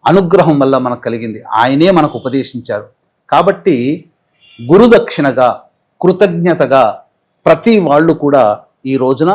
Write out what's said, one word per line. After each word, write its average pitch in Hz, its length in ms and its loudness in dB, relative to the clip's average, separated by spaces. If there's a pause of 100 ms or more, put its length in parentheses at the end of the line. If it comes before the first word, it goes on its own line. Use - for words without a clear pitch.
అనుగ్రహం 170 540 2
వల్ల 135 180 0
మనకు 123 240 -6
కలిగింది, 113 380 -8 (220)
ఆయనే 139 300 2
మనకు 151 260 0
ఉపదేశించాడు. 120 680 -8 (440)
కాబట్టి 180 460 0 (840)
గురుదక్షిణగా, 143 880 2 (520)
కృతజ్ఞతగా 170 800 0 (640)
ప్రతి 160 340 2
వాళ్ళు 160 340 2
కూడా 143 300 0 (420)
ఈ 131 120 -4
రోజున 131 380 -2